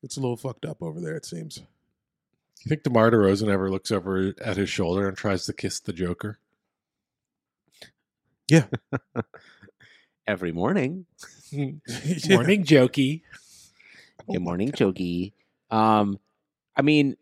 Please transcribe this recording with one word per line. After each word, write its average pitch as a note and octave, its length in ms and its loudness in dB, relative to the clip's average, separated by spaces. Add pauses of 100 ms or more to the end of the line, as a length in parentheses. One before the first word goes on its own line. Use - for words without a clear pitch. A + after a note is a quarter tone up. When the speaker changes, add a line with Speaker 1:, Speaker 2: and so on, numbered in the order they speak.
Speaker 1:
It's - 140 -12
a C#3 40 -8
little B2 160 -2
fucked - 300 -12
up - 160 -12
over E3 180 -10
there, E3 160 -8
it - 80 -12
seems. D#3+ 340 -14 (1040)
Speaker 2:
You - 40 -10
think D3+ 140 -4
DeMar A#2 300 6
DeRozan G#2 360 4
ever F#2+ 220 0
looks F#2+ 200 -6
over F#2+ 520 -2
at G2 160 -4
his G2 100 -2
shoulder F#2+ 400 -2
and F#2 80 -8
tries G2 300 -2
to G2+ 80 -6
kiss - 260 -8
the G2+ 140 -10
Joker? F2+ 440 -6 (2000)
Speaker 1:
Yeah. E3 180 6 (800)
Speaker 3:
<laughs> - 800 -20
Every F2+ 260 -4
morning. D3+ 580 -2
Speaker 2:
<laughs> - 60 -20 (200)
Speaker 1:
<laughs> - 140 -20
Yeah. D3 840 -2
Speaker 2:
Morning, F3+ 280 2
Jokey. C#3 580 4 (960)
Speaker 3:
Good - 100 -20
Speaker 1:
Oh - 60 -6
my F#2 60 -2
Speaker 3:
morning, F2 280 -2
Speaker 1:
God. D3 80 -8 (180)
Speaker 3:
Jokey. F2+ 380 -4 (380)
Um, G#2+ 480 2 (580)
I C#3 60 0
mean C#3+ 400 4